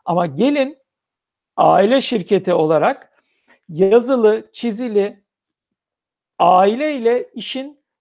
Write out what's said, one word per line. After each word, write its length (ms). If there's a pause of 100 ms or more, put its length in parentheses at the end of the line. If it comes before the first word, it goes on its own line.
Ama 200
gelin 520 (800)
aile 440
şirketi 520
olarak 720 (460)
yazılı, 840
çizili, 720 (1160)
aile 560
ile 380
işin 460 (220)